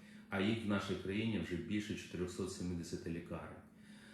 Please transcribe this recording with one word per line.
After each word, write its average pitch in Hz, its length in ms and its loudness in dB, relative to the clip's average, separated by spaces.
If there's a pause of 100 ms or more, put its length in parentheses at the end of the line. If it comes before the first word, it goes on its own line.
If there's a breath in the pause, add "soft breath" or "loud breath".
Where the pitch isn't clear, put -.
(280 loud breath)
а 98 120 2
їх 110 240 4
в 101 40 2
нашій 98 260 4
країні 101 440 2
вже 85 180 0
більше 101 380 0
чотирьохсот 90 580 -2
сімдесят 87 540 -2
лікарень. 82 560 -4 (500 loud breath)